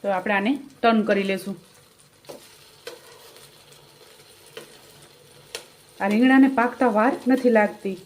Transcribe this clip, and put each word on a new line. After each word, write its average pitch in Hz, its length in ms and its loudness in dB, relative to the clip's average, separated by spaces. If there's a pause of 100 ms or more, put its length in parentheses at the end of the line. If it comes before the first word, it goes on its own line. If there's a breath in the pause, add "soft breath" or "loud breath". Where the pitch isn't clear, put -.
તો 202 80 -6
આપણે 196 240 -2
આને 196 180 0 (300)
ટર્ન 226 220 2
કરી 202 200 0
લેશું. 190 340 -6 (4000)
આ 190 80 -2
રીંગણાને 262 420 4
પાકતા 247 400 -2
વાર 214 240 0 (140)
નથી 254 220 2
લાગતી. 208 560 -2